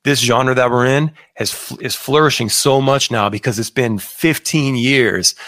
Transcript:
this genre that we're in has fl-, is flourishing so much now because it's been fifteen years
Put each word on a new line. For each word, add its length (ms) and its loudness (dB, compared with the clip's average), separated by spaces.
this 160 2
genre 340 2
that 160 2
we're 160 2
in 260 2
has 160 -6
fl-, 280 -12
is 160 -8
flourishing 540 2
so 320 2
much 280 0
now 200 0
because 280 -4
it's 140 -6
been 260 -2
fifteen 800 -2
years 580 2